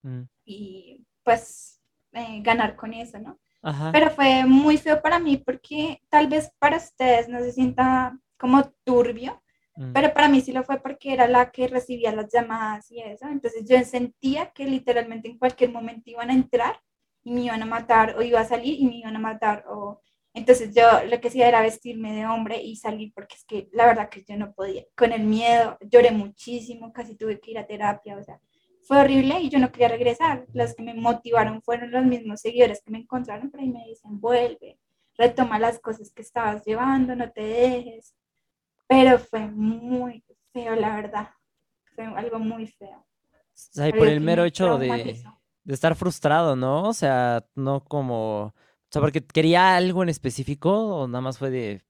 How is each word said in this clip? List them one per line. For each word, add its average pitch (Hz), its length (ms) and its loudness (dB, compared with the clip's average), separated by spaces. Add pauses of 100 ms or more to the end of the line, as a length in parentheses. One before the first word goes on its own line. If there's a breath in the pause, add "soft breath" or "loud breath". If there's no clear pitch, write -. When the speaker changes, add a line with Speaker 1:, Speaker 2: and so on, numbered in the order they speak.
Speaker 1:
Mm. 127 200 -12 (240)
Speaker 2:
y, 190 600 -20 (180)
pues, - 580 -4 (300)
eh, 220 300 -12
ganar 226 340 0
con 226 180 -12
eso, 226 240 -16
¿no? 233 200 -18 (240)
Speaker 1:
Ajá. 151 300 -6
Speaker 2:
Pero 302 180 6
fue 262 360 2
muy 285 320 6
feo 302 240 0
para 330 160 2
mí 302 200 0
porque 302 600 -8 (100)
tal 302 180 4
vez 302 300 -2
para 302 200 2
ustedes 240 500 0
no 247 120 -10
se 247 120 -6
sienta 254 640 0 (200)
como 262 340 2 (120)
turbio, 240 580 0 (340)
Speaker 1:
Mm. 127 180 -12
Speaker 2:
pero 285 200 2
para 294 140 6
mí 269 140 6
sí 262 100 -8
lo 254 120 -4
fue 269 180 -6
porque 269 320 -10
era 254 140 4
la 247 220 4
que 254 180 -4
recibía 247 440 -4
las 214 200 -8
llamadas 220 580 -4
y 233 120 -18
eso. 214 260 -16
Entonces 277 400 -8
yo 254 160 8
sentía 262 680 -6
que 277 140 -10
literalmente 240 640 -4
en 240 100 -18
cualquier 247 320 -2
momento 226 400 -14
iban 233 200 -10
a 262 40 0
entrar 254 460 0 (440)
y 240 80 -10
me 247 100 -4
iban 226 200 -6
a 220 40 -8
matar, 226 520 2
o 226 40 -2
iba 240 180 2
a 226 40 0
salir 247 360 -4
y 269 60 2
me 233 100 -2
iban 226 200 -12
a 220 40 -8
matar, 220 480 -4
o... 208 320 -12 (340)
Entonces 220 400 2
yo 233 100 8 (240)
lo 240 120 -2
que 240 80 -4
hacía 240 200 4
era 233 140 6
vestirme 220 520 -6
de 214 120 -6
hombre 226 360 -6
y 220 140 -14
salir, 214 380 -10
porque - 220 -20
es - 80 -20
que 202 280 -12
la 233 140 4
verdad 226 240 2
que 196 140 -20
yo 202 120 -14
no 208 180 -10
podía, 190 280 -10 (140)
con 233 160 2
el 220 120 -4
miedo, 226 580 2
lloré 240 280 8
muchísimo, 226 840 -10
casi 226 240 -16
tuve 214 240 -8
que 226 120 -20
ir 226 60 -12
a 202 80 -12
terapia, 208 500 -6
o 202 80 -18
sea, - 160 -20 (420)
fue 277 180 4
horrible 269 400 4
y 294 100 -4
yo 294 100 4
no 254 100 2
quería 240 180 2
regresar. 247 640 0
Los 233 220 -4
que 233 80 -16
me 233 120 -12
motivaron 226 680 -2
fueron 240 300 -6
los 254 120 0
mismos 226 360 -2
seguidores 233 440 2
que 214 60 -20
me 220 80 -10
encontraron, 247 540 -10
pero 277 100 -14
ahí 254 80 -4
me 233 160 -12
dicen, 208 340 -16
"Vuelve, 240 580 -2 (380)
retoma 240 440 2
las 233 180 0
cosas 214 340 -12
que 220 100 -20
estabas 214 420 -6
llevando, 254 500 0
no 240 160 -8
te 214 120 -12
dejes". 240 760 -2 (720)
Pero 262 300 8
fue 214 300 -6
muy 233 760 -6 (280)
feo, 233 240 -8
la 214 200 -2
verdad, 208 320 -10 (680)
fue 226 120 -14
algo 226 340 -10
muy 220 260 -6
feo. 202 320 -20
Speaker 1:
O - 80 -20 (480)
sea, - 320 -6
y 156 40 2
Speaker 2:
Algo 220 100 0
Speaker 1:
por 220 80 8
el 151 120 0
Speaker 2:
que 156 60 -2
Speaker 1:
mero 170 160 2
Speaker 2:
me 175 60 0
Speaker 1:
hecho 156 300 -2
de, 131 100 -2
Speaker 2:
traumatizó. 117 520 -8 (240)
Speaker 1:
de 139 100 -8
estar 165 220 0
frustrado, 160 600 0
¿no? 135 320 -2
O 233 60 -2
sea, 123 600 0
no 135 300 -4
como, 113 600 -6
o 107 80 -16 (360)
sea, 151 120 -4
porque 151 220 -2
quería 175 520 4
algo 185 260 0
en 175 60 0
específico, 139 600 -4 (320)
o 127 60 -6
nada 123 140 -8
más 131 160 -8
fue 135 120 -6
de 110 400 -6